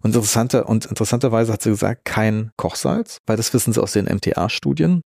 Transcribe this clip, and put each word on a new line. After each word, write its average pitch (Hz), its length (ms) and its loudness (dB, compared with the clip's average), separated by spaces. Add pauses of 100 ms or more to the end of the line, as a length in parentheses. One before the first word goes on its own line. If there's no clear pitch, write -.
Und 110 140 2
interessanter-, 117 520 2
und 110 180 2
interessanterweise 113 680 0
hat 104 80 -4
sie - 80 0
gesagt, 104 360 -2
kein 110 500 0
Kochsalz, - 720 -4
weil 110 120 0
das 117 160 -2
wissen 117 200 0
sie 110 100 2
aus 101 80 -2
den 101 160 0
M-T-A-Studien, 156 1000 0